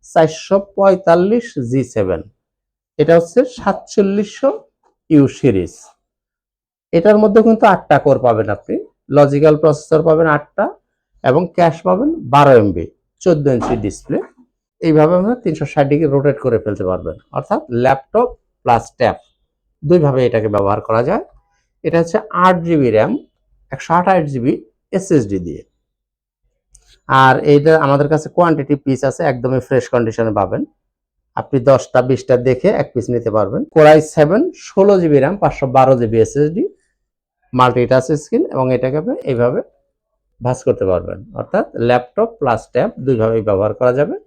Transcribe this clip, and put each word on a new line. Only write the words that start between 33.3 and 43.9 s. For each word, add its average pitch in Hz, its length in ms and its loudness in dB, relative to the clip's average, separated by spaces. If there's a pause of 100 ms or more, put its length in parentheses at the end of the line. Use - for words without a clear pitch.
পারবেন। 107 320 -2
Core 156 240 4
আই 156 140 8
সেভেন, 170 500 0
ষোলো 196 480 0
জিবি 151 200 2
র্যাম, 165 180 -2
পাঁচশো 147 300 -4
বারো 131 300 4
জিবি 113 240 0
এসএসডি, 160 460 -2 (840)
মাল্টি 123 340 2
টাচ 131 240 0
স্ক্রিন 220 340 -4
এবং 131 280 -4
এটাকে 131 240 -4
আপনি 214 260 -6
এইভাবে 127 380 -2 (840)
ভাঁজ 127 200 -4
করতে 101 220 -2
পারবেন, 90 500 -6
অর্থাৎ - 400 -6
ল্যাপটপ 123 500 -2
প্লাস 127 460 -6
ট্যাব 180 280 -2
দুইভাবেই 113 420 -2
ব্যবহার 104 320 -2
করা 123 200 0